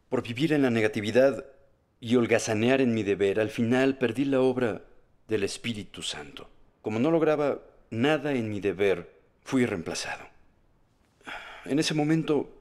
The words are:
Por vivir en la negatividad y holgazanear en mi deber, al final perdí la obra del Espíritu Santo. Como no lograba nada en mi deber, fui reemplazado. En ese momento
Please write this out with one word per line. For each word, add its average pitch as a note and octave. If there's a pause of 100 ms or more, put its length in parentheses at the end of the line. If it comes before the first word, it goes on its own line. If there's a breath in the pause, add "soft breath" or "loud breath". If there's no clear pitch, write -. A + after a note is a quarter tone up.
(100)
Por B2
vivir B2+
en D3
la C3
negatividad A2 (520)
y A#2+
holgazanear A#2
en B2
mi A2
deber, G2
al A2
final B2+
perdí B2
la C3+
obra B2 (440)
del G#2+
Espíritu G2+
Santo. - (320)
Como G#2+
no C#3
lograba D3+ (280)
nada C#3+
en A2+
mi G#2
deber, F#2 (260)
fui B2+
reemplazado. F2+ (1400 loud breath)
En C3
ese D#3+
momento D3+